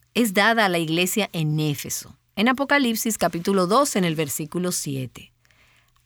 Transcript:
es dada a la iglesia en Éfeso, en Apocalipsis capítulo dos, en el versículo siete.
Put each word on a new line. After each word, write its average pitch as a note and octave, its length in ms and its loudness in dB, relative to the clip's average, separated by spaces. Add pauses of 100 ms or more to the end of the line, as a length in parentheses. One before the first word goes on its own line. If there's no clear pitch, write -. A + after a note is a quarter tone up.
(140)
es G#3+ 200 0
dada A3 300 4
a G3 40 4
la F3 120 2
iglesia F3 520 0
en D#3 280 0
Éfeso, - 560 -4 (180)
en G#3 140 2
Apocalipsis C4 720 0
capítulo F3 500 0
dos, C4 260 2
en G3 100 2
el E3 120 0
versículo E3 560 -4
siete. C3+ 600 -8 (720)